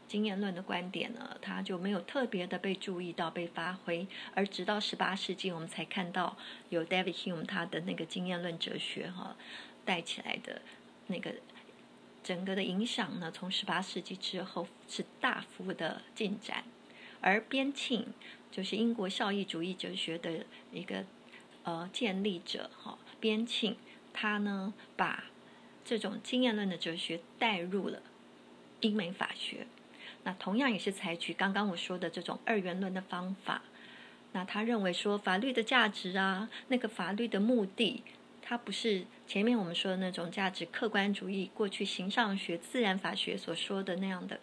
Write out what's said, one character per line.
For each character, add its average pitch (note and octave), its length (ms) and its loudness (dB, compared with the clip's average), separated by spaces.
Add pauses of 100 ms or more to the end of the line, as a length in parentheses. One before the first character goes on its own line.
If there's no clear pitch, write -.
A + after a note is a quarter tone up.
经 G#3 180 2
验 G3 160 0
论 G3 140 2
的 F#3 80 -4
观 F#3 280 -2
点 - 240 -2
呢， - 260 -10
它 F#3+ 220 -2
就 F#3+ 160 0
没 F#3+ 120 2
有 G3 100 4
特 C4 260 0
别 F#3 200 0
的 F3+ 120 -2
被 F#3+ 160 2
注 F3+ 260 -2
意 F3 120 -4
到、 E3 180 0
被 F3 160 -4
发 E3+ 260 -2
挥， F3+ 340 -2 (280)
而 G3 120 4
直 F#3+ 180 -4
到 G#3 160 4
十 - 160 -2
八 F#3 180 4
世 G3 200 -2
纪， F#3 180 -2
我 E3 60 -4
们 E3 100 -6
才 E3 160 -4
看 F3 260 -2
到 F3+ 260 0 (340)
有 E3 140 2
David F#3 300 2
Hume E3+ 300 -4
他 F3 200 0
的 E3+ 160 -2
那 F3+ 140 -2
个 E3 100 -4
经 F#3 220 -4
验 F3+ 160 0
论 E3+ 160 -4
哲 - 180 -4
学 - 340 -4
哈， - 260 -8 (480)
带 F3 180 2
起 - 200 -6
来 - 200 -2
的 - 200 -8 (460)
那 F3+ 100 -2
个 - 160 -4 (920)
整 F#3 200 -2
个 F#3+ 120 0
的 G3 60 2
影 F#3+ 240 2
响 - 340 -2
呢， E3 100 -4
从 F3+ 200 -8
十 - 160 0
八 F3+ 160 2
世 F#3+ 180 -4
纪 F#3 160 -8
之 F#3 260 -4
后 F3+ 240 -4 (220)
是 - 160 -4 (160)
大 - 220 2
幅 F#3 320 -6
的 - 260 -2 (140)
进 G#3 260 0
展。 - 240 -4 (560)
而 G3 200 6
边 C4+ 320 0
沁 - 340 0 (440)
就 F#3+ 120 -4
是 - 140 -2
英 A#3 180 4
国 G3 140 0
效 G3+ 240 0
益 G3+ 120 2
主 E3 160 -4
义 F3+ 140 -2
哲 F3+ 180 -6
学 E3 240 -2
的 E3+ 300 -4 (260)
一 F3 120 -6
个， - 200 -4 (600)
呃， F3 280 -4
建 F#3+ 300 0
立 G3 160 0
者 - 320 -8 (100)
哈， - 160 -10 (220)
边 A3 260 2
沁 - 320 0 (360)
他 G#3 260 0
呢， G3+ 340 0 (240)
把 - 280 2 (600)
这 A#3 140 2
种 G#3 240 -2
经 B3+ 200 4
验 A#3 120 6
论 G3+ 140 2
的 E3+ 100 0
哲 E3 160 0
学 E3+ 260 -2 (160)
带 A3 220 4
入 F#3 300 0
了 - 140 -6 (800)
英 G#3+ 120 4
美 F3+ 160 2
法 - 240 0
学， - 320 -6 (560)
那 F#3 120 0
同 F#3+ 240 0
样 C#4 120 6
也 G3 80 2
是 G3 140 0
采 E3+ 240 -2
取 E3+ 180 -4
刚 F#3+ 180 4
刚 G3+ 180 4
我 E3+ 60 -2
说 F3+ 220 -2
的 F3 100 0
这 E3+ 140 -4
种 - 220 -4
二 A3+ 120 4
元 F3+ 220 0
论 F#3 160 0
的 F#3+ 60 0
方 F#3 340 -4 (100)
法。 - 180 0 (680)
那 F#3 140 -2
他 G#3 180 -2
认 A3+ 200 2
为 F#3 100 4
说 G3+ 260 2
法 F#3+ 200 4
律 B3+ 140 2
的 B3 80 2
价 A3+ 280 6
值 F#3+ 280 -2
啊， F#3+ 320 2 (200)
那 B3+ 100 4
个 A#3+ 80 0
法 F#3 240 -2
律 A3 160 2
的 G3+ 140 2
目 A3 260 6
的， - 380 2 (360)
它 - 160 -4
不 A#3+ 140 -6
是 G3 340 2 (220)
前 G3+ 180 2
面 A#3+ 140 6
我 G3 60 2
们 E3+ 100 -2
说 F#3+ 160 0
的 F#3 60 2
那 F#3 120 2
种 F3 220 -2
价 F#3+ 180 2
值 F#3+ 180 -2
客 - 220 0
观 G#3 240 4
主 G3 160 -2
义， F#3+ 240 0
过 G#3 160 2
去 G3 160 -2
形 F#3+ 240 -2
上 G#3 300 4
学、 F3 180 -2
自 - 240 -2
然 F#3+ 160 6
法 F#3+ 160 0
学 - 240 0
所 F3 160 -4
说 G3 300 -2
的 F#3+ 140 0
那 F#3+ 100 0
样 F#3 220 -2
的 - 140 -6